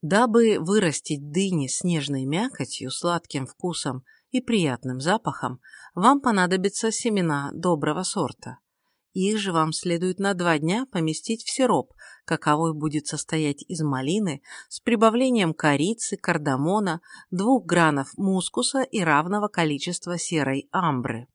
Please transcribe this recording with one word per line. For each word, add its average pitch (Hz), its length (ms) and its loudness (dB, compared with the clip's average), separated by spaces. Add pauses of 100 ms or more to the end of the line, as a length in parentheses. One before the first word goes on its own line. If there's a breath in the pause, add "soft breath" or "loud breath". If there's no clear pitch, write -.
Дабы 220 580 4
вырастить 156 720 0
дыни 175 360 0
с - 160 -6
нежной 143 420 -2
мякотью, 147 640 -4
сладким 165 560 -4
вкусом 139 580 -6 (280 soft breath)
и 254 100 0
приятным 135 580 -2
запахом, 143 600 -2 (340 loud breath)
вам 254 280 4
понадобятся 196 720 0
семена 170 640 0
доброго 160 480 0
сорта. 131 560 -6 (560)
Их 196 240 0
же 196 140 -4
вам 160 220 2
следует 175 460 -2
на 196 140 0
два 175 240 2
дня 185 340 0
поместить 165 520 -2
в - 80 -8
сироп, 220 420 2 (320 loud breath)
каковой 156 480 0
будет 151 340 -2
состоять 151 600 -4
из 160 140 -6
малины 147 600 -2 (280 loud breath)
с - 100 -14
прибавлением 226 760 4
корицы, 160 640 0
кардамона, 165 840 0 (280 loud breath)
двух 196 360 2
гранов 160 520 2
мускуса 196 640 0
и - 200 -2
равного 175 480 2
количества 170 680 -2
серой 139 540 -2
амбры. 131 640 -2